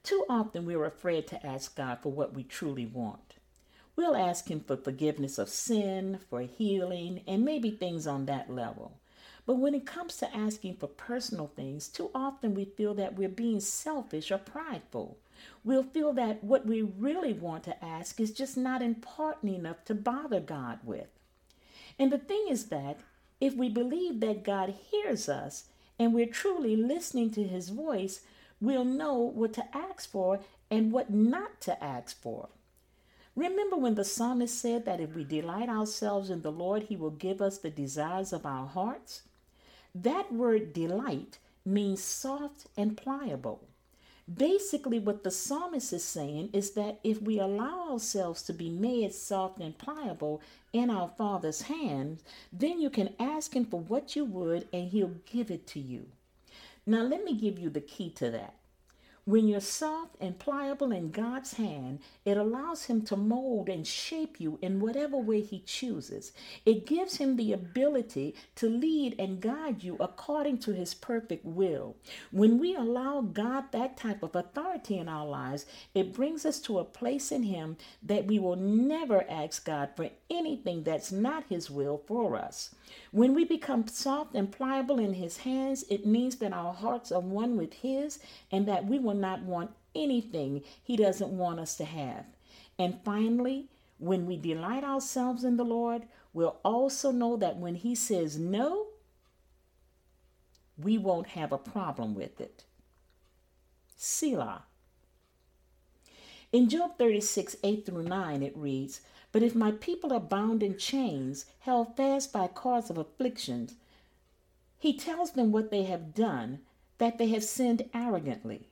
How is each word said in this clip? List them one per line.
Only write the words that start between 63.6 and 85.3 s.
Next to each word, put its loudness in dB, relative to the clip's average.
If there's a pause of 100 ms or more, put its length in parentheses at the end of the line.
and -4
shape -6
you -2
in 0
whatever 0
way 2
he -8
chooses. -6 (340)
It 6
gives 0
him 2
the 2
ability 0 (220)
to 2
lead 2
and -2
guide -2
you -6
according -2
to -2
his -4
perfect -4
will. 0 (360)
When 8
we 4
allow 0
God -2
that -2
type -4
of -8
authority -4
in -6
our -6
lives, -6 (260)
it 2
brings -2
us 0
to 0
a 0
place -2
in 2
him -2 (240)
that 2
we 4
will 2
never 4
ask -4
God -2
for -4 (220)
anything -2
that's -2
not 0
his -4
will -2
for 0
us. -8 (380)
When 8
we 6
become 2
soft -2
and 0
pliable 2
in 2
his -6